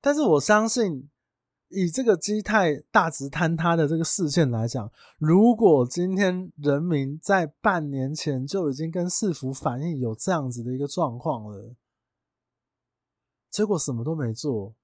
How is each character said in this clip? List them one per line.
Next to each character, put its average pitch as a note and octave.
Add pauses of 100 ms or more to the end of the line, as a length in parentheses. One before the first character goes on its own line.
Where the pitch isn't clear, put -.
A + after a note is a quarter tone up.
但 C#4+
是 D4+
我 E3+
相 G#3+
信 E3+ (600)
以 F#3
这 B3+
个 G#3
基 G#3
泰 F#3+ (160)
大 E3
直 C#3
坍 D#3+
塌 E3+
的 D#3+
这 E3
个 E3
事 E3
件 C#3+
来 A#2
讲， G#2+ (260)
如 G3+
果 E3
今 F3+
天 F#3
人 C#3+
民 D3
在 F#3+ (140)
半 E3+
年 C3+
前 C3+
就 E3+
已 C3
经 D#3+
跟 F3+
市 F#3+
府 C3
反 C3
映 D#3+
有 A#2
这 -
样 D3+
子 A#2+
的 B2
一 C3
个 C#3
状 C3+
况 A2+
了， G#2+ (1800)
结 G#3
果 G3+
什 D3
么 A#2
都 D#3+
没 B2+
做 A2